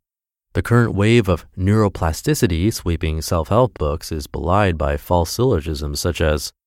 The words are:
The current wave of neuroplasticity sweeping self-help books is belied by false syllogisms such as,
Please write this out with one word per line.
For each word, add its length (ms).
The 80
current 320
wave 340
of 180
neuroplasticity 1160
sweeping 480
self-help 560
books 340
is 160
belied 500
by 200
false 340
syllogisms 680
such 220
as, 300